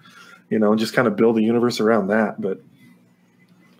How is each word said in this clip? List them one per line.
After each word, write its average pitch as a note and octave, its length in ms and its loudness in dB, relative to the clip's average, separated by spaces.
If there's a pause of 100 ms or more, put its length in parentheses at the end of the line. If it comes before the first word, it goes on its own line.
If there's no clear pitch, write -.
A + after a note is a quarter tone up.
(500)
you A2 100 -2
know, G#2+ 120 2
and A2 80 0
just A2 140 -4
kind A#2+ 140 0
of G2 80 0
build A2+ 200 2
the A2 80 2
universe A#2+ 360 0
around G#2+ 280 0
that. G#2+ 320 -2
But G2 220 -6 (1200)